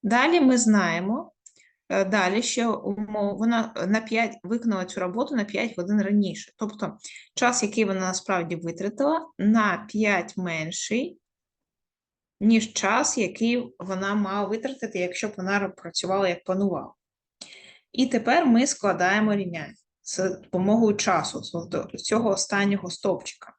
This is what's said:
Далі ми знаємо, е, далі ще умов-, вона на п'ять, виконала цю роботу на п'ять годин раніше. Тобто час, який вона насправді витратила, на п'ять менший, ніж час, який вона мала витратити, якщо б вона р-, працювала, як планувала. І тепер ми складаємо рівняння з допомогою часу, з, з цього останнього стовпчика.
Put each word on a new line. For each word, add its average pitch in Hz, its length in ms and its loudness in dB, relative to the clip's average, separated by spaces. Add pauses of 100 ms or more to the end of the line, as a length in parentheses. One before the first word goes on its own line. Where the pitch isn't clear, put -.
Далі 269 380 4
ми 262 160 6
знаємо, 208 720 2 (580)
е, 190 160 2
далі 190 360 2
ще 233 260 -2
умов-, 208 680 -4
вона 226 360 0 (140)
на 214 140 2
п'ять, 226 420 -2
виконала 208 420 -2
цю 185 140 -10
роботу 220 360 -2
на 214 80 0
п'ять 220 340 -4
годин 196 240 0
раніше. 196 560 0
Тобто - 400 -8 (380)
час, 240 280 0
який 214 220 0
вона 196 140 -2
насправді 185 560 -2
витратила, 208 720 -4 (100)
на 208 520 2
п'ять 202 480 0
менший, 180 800 -4 (1200)
ніж 220 340 4
час, 226 440 0
який 240 640 -2
вона 190 360 -4
мала 202 320 0
витратити, 226 520 -6
якщо 180 280 -4
б 208 100 -6
вона 190 180 -2
р-, 196 140 0
працювала, 185 600 -2
як 175 140 -4
планувала. 185 500 -2 (1000)
І 254 140 2
тепер 262 400 2
ми 247 220 6
складаємо 202 680 2
рівняння 170 380 -6 (280)
з - 280 -4
допомогою 208 680 2
часу, - 460 0
з, 165 260 -8 (240)
з - 100 -12
цього 226 260 2
останнього 196 600 0
стовпчика. - 680 -6